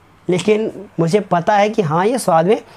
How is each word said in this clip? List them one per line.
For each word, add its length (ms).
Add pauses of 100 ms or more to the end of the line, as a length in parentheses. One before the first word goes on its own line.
(280)
लेकिन 420 (300)
मुझे 220
पता 320
है 160
कि 120
हाँ, 240
ये 120
स्वाद 280
में 140 (160)